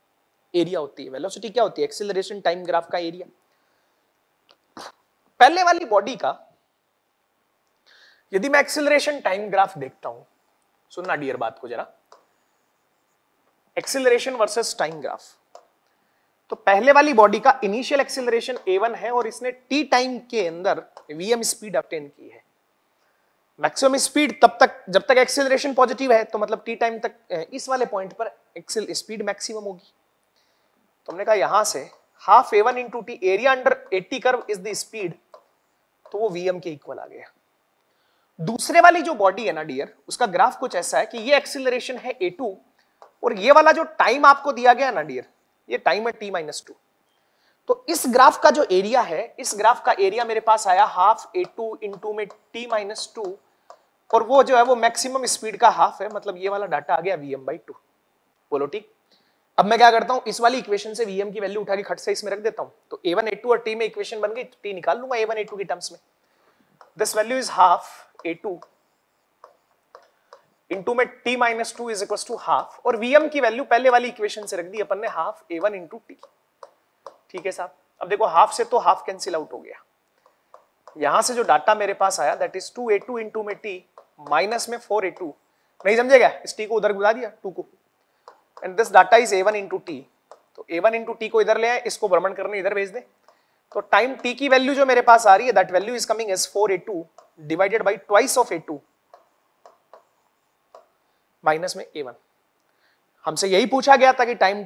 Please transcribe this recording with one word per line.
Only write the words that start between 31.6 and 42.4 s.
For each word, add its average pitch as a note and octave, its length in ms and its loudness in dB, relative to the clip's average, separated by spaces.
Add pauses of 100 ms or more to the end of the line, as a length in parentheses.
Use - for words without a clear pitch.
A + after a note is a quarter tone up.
से D3 240 -8 (340)
half A3 300 6
A G#3 100 6
one B3 140 0
into A#3+ 260 -10
T, A#3+ 220 -14
area G3+ 240 2
under B3+ 220 2 (220)
eighty F#3+ 300 -6
curve B3 280 -2
is G3+ 80 -6
the G3+ 180 -10
speed, F#3+ 360 -10 (920)
तो - 120 -10
वो A3 120 -2
वीएम F3+ 300 -4
के E3+ 100 -10
इक्वल C#3+ 300 -14
आ - 60 -14
गया। - 260 -20 (1080)
दूसरे A3+ 420 2
वाली E4+ 200 6
जो D#4+ 140 -4
बॉडी G3+ 300 0
है F3 80 -2
ना D#3 100 -8
डियर, D3 300 -8 (140)
उसका - 200 -4
ग्राफ F#3+ 320 2
कुछ - 160 -8
ऐसा - 240 -2
है - 60 0
कि - 140 -12
ये B3 180 2
एक्सीलरेशन B3+ 600 -4
है A3+ 240 -10
ए F4+ 80 0
टू G#3 260 -8 (680)